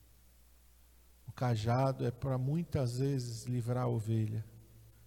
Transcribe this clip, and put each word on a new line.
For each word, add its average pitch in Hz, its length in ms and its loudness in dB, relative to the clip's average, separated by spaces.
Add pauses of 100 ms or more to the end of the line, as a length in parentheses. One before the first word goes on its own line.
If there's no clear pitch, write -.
(1300)
O - 60 -18
cajado 127 720 2
é 120 60 2
pra 131 260 -2
muitas 135 640 0
vezes 123 460 0
livrar 123 400 0
a - 20 2
ovelha 110 580 0 (600)